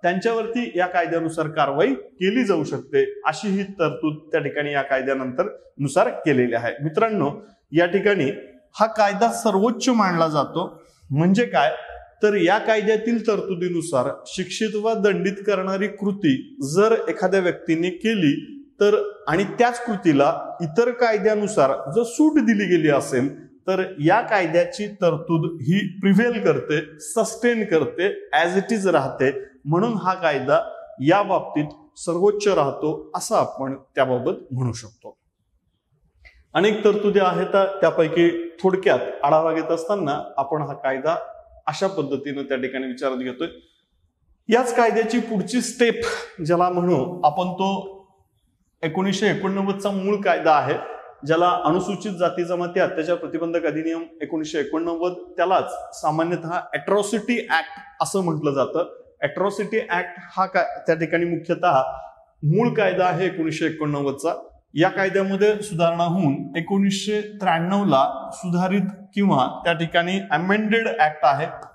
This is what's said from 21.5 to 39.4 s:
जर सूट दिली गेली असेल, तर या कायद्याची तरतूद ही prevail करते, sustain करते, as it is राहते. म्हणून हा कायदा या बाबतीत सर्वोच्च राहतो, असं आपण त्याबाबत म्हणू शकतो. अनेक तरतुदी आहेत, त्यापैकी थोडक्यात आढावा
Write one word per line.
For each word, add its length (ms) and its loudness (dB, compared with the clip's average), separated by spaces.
जर 60 2
सूट 300 2
दिली 320 2
गेली 260 4
असेल, 580 0
तर 260 -2
या 200 6
कायद्याची 680 0
तरतूद 760 0
ही 400 0
prevail 440 4
करते, 560 0
sustain 640 0
करते, 680 0
as 180 0
it 160 -2
is 120 2
राहते. 540 0
म्हणून 300 0
हा 200 0
कायदा 460 2
या 220 4
बाबतीत 440 -2
सर्वोच्च 520 0
राहतो, 680 0
असं 220 -2
आपण 380 -2
त्याबाबत 580 0
म्हणू 200 -2
शकतो. 460 -16
अनेक 300 2
तरतुदी 340 4
आहेत, 380 2
त्यापैकी 680 2
थोडक्यात 360 4
आढावा 300 4